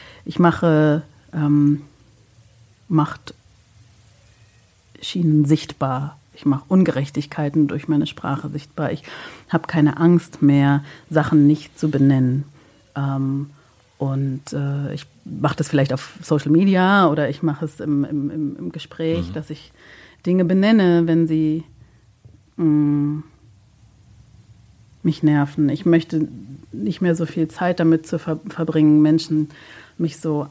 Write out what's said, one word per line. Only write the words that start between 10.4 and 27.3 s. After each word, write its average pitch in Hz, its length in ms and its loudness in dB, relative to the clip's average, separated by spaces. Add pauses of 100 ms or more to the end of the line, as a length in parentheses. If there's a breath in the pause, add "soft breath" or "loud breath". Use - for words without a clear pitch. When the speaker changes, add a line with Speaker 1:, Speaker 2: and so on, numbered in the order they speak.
Speaker 1:
mehr, 143 420 4 (260 loud breath)
Sachen 151 380 4
nicht 151 300 0
zu 156 140 -2
benennen. 135 540 2 (500 soft breath)
Ähm, 139 540 -4 (480 soft breath)
und, 139 560 -4
äh, 143 400 -6
ich - 120 -12 (200)
mache - 320 -4
das - 120 -4
vielleicht 135 240 0
auf - 280 -10
Social 147 300 -2
Media 190 580 4
oder 147 200 -2
ich 143 140 -8
mache 156 220 -4
es - 140 -10
im, 143 240 -2
im, 143 280 -6
im, 156 260 -6
im 170 140 -10
Gespräch, 165 580 -6
Speaker 2:
Mhm. - 40 -12
Speaker 1:
dass 156 160 -10
ich - 220 -16 (540 loud breath)
Dinge 180 200 2
benenne, 185 640 4
wenn 165 200 2
sie, 156 360 -2 (920 soft breath)
mm, 147 600 0 (1800 soft breath)
mich 160 180 -2
nerven. 147 480 2
Ich - 160 -4
möchte 160 420 0 (440)
nicht 196 300 -6
mehr 175 140 0
so 170 100 -4
viel 160 240 -4